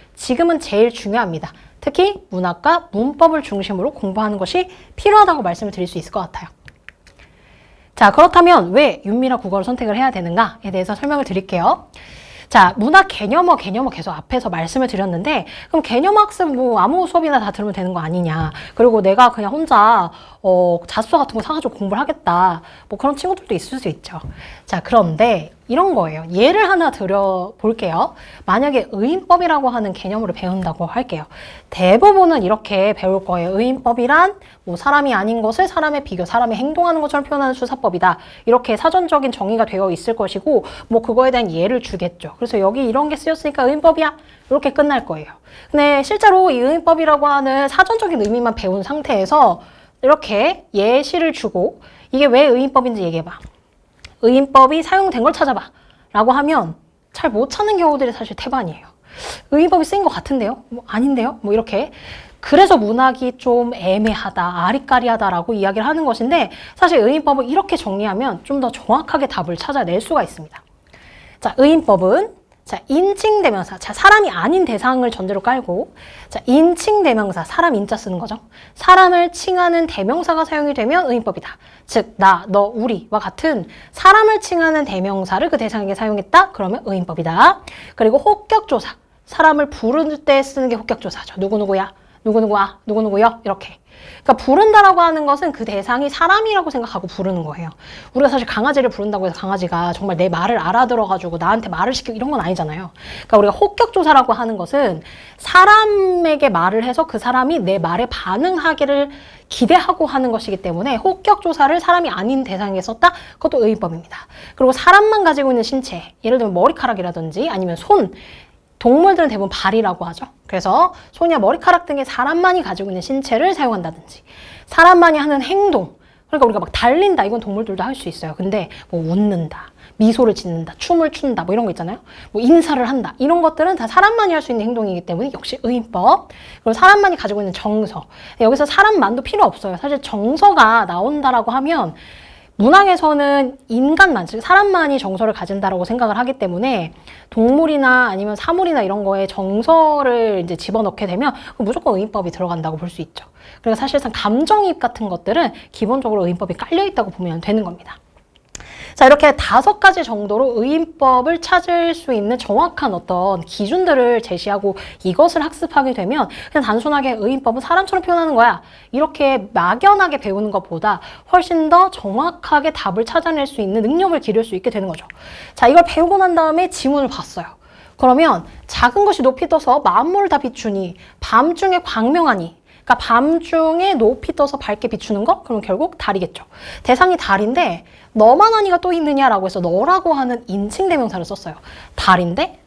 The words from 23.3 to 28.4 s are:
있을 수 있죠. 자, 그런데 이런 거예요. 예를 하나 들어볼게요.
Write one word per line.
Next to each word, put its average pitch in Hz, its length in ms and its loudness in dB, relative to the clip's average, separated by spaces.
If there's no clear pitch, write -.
있을 262 260 -8
수 208 80 -6
있죠. - 320 -12
자, 180 140 -6
그런데 185 720 0
이런 339 280 0
거예요. 160 360 -4
예를 330 380 2
하나 339 220 0
들어볼게요. 196 1200 -4